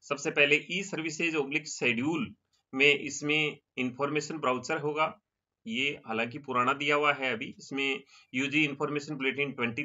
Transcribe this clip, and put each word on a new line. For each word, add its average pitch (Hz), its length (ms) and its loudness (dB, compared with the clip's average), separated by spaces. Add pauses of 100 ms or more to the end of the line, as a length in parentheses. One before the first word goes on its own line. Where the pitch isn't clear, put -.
सबसे 143 260 -2
पहले 151 380 4
ई 180 140 -2
सर्विसेज 165 520 -2
ओब्लिक 147 340 -2
शेड्यूल 127 640 0 (400)
में 143 200 6
इसमें 147 640 -2 (200)
इन्फॉर्मेशन 143 600 -2
ब्राउचर 127 420 0
होगा। 151 340 0 (520)
ये 127 240 -2 (160)
हालांकि 117 340 -4
पुराना 127 340 2
दिया 143 220 0
हुआ 147 180 4
है, 131 200 -2
अभी 110 160 -4
इसमें 135 520 -4 (320)
यूजी 139 320 2
इन्फॉर्मेशन 143 500 -2
बुलेटिन 131 360 0
ट्वेंटी 120 340 -2